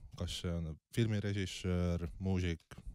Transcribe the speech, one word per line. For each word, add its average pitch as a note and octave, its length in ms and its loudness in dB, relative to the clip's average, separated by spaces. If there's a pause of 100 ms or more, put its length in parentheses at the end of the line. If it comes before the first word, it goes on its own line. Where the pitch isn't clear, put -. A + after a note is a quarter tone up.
(160)
kas F2+ 240 -4
see F#2 120 -2
on E2 240 -2 (160)
filmirežissöör, F#2 1160 2 (100)
muusik, F2+ 420 2 (340)